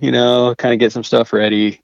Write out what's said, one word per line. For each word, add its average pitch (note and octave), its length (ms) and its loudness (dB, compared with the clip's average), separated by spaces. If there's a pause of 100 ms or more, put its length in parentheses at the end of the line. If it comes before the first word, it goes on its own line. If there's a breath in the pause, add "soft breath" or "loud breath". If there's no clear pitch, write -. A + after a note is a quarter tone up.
you C#3 100 -2
know, B2 460 2
kinda A#2+ 180 0
get A2+ 160 2
some A#2 140 -8
stuff A#2 260 0
ready, G#2+ 520 0